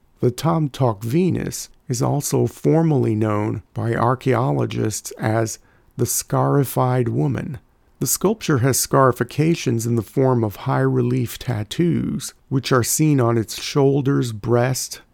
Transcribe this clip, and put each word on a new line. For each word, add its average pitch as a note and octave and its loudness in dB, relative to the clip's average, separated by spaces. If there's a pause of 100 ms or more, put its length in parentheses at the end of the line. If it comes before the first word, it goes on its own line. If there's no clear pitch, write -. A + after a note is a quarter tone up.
(200)
The B2+ 2
Tom D#3 0
Tok A2+ -2
Venus D#3+ -2 (180)
is B2 -4
also C3 0
formally D3 2
known G#2+ 0 (140)
by A2+ -2
archaeologists A#2+ 0
as A2+ -2 (360)
the B2 0
scarified C3 0
woman. B2+ -2 (400)
The C#3+ -2
sculpture F#3 0
has B2 2
scarifications C3 2
in A#2 0
the A2+ 2
form C3 2
of G#2 -2
high-relief C3 -2
tattoos, - -2 (160)
which C3 -2
are B2 4
seen D3+ 2
on A#2 2
its - -4
shoulders, C#3 0
breast, A#2+ -2 (120)